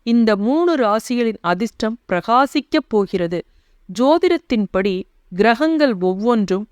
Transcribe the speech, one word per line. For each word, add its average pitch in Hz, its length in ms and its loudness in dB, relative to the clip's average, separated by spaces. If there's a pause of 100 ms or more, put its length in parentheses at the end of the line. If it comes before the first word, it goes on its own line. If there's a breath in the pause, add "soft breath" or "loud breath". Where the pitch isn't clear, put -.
இந்த 233 320 4
மூணு 302 380 0
ராசிகளின் 226 680 -2
அதிர்ஷ்டம் 214 560 -4 (100)
பிரகாசிக்கப் 262 800 0
போகிறது. 175 500 -2 (500)
ஜோதிடத்தின்படி 220 1040 0 (360)
கிரகங்கள் 240 720 2
ஒவ்வொன்றும் 202 720 0